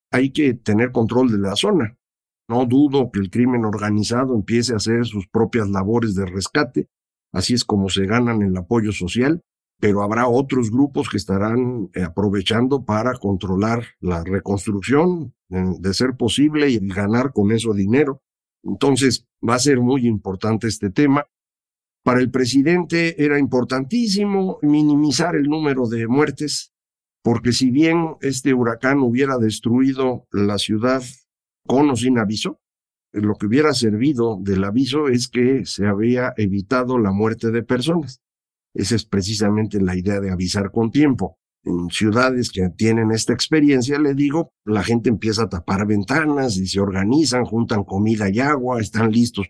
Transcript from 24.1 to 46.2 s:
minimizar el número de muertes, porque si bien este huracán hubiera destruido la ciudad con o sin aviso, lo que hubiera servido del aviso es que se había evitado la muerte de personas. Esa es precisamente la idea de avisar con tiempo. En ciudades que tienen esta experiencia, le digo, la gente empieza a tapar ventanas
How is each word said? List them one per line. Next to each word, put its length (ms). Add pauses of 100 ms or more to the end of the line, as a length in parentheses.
minimizar 760
el 80
número 420
de 220
muertes, 640 (500)
porque 300
si 180
bien 520
este 320
huracán 440
hubiera 400
destruido 960
la 260
ciudad 420 (640)
con 260
o 40
sin 240
aviso, 420 (520)
lo 240
que 100
hubiera 260
servido 680
del 240
aviso 420
es 220
que 360
se 220
había 500
evitado 600
la 140
muerte 400
de 100
personas. 580 (540)
Esa 220
es 80
precisamente 760
la 140
idea 240
de 140
avisar 400
con 180
tiempo. 480 (240)
En 280
ciudades 600
que 200
tienen 420
esta 200
experiencia, 680
le 140
digo, 360 (140)
la 180
gente 260
empieza 360
a 40
tapar 380
ventanas 680